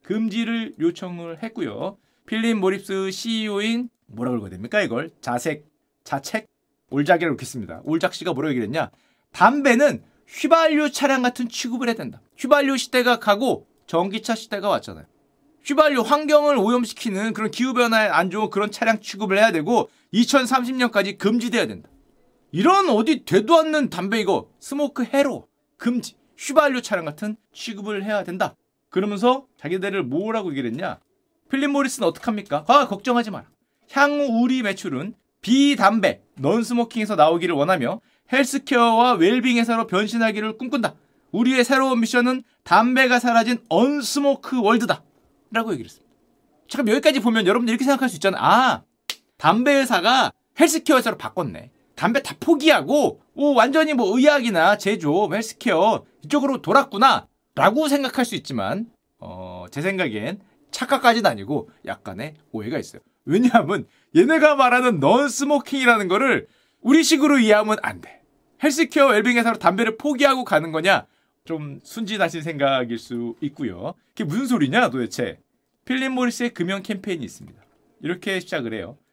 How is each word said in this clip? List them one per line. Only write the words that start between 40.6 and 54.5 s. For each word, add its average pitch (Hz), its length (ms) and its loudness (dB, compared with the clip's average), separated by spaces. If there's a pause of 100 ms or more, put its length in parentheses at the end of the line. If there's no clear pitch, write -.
우리의 240 320 2
새로운 262 360 2
미션은 247 420 0 (200)
담배가 247 560 4
사라진 240 400 2 (100)
언스모크 269 920 0
월드다." 220 400 2 (520)
라고 226 180 -2
얘기를 120 160 -8
했습니다. - 240 -20 (560)
자, 254 140 -8
그럼 214 120 0
여기까지 277 260 2
보면 226 260 0
여러분들 226 260 2
이렇게 247 120 -2
생각할 262 240 2
수 180 80 -6
있잖아요. 190 260 -2
아, 208 400 4 (560)
담배 240 400 2
회사가 226 540 2 (280)
헬스케어 302 360 4
회사로 214 200 0
바꿨네. 110 540 -8 (240)
담배 233 280 -2
다 - 180 -12
포기하고, 285 800 2 (140)
오, 285 200 0
완전히 294 400 4
뭐 254 220 0
의학이나 233 600 4